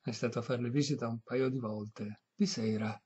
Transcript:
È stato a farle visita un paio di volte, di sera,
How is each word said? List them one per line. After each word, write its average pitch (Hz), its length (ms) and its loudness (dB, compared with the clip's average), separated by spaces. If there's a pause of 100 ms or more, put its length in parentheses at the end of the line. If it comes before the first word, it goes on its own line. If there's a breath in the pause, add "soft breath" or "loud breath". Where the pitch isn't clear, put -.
È 120 120 -4
stato 117 260 0
a 117 40 -2
farle 120 280 0
visita 139 380 2
un 113 120 -4
paio 131 300 2
di 131 80 -2
volte, 107 640 -6 (120)
di 202 120 2
sera, 110 580 0